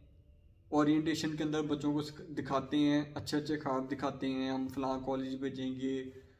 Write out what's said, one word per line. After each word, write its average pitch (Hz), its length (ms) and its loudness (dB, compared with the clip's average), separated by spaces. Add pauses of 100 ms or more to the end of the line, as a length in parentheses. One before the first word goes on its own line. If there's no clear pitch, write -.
(720)
orientation 151 640 4
के 160 80 -2
अंदर 151 180 0
बच्चों 147 300 0
को 147 100 2
सिख-, - 280 -10
दिखाते 143 460 0
हैं, 147 380 4
अच्छे - 220 -2
अच्छे 147 200 0
ख्वाब 131 320 0
दिखाते 135 380 -2
हैं, 131 260 0
हम 131 160 -2
फलां 131 320 -2
college 131 400 -2
भेजेंगे, 131 600 -2 (380)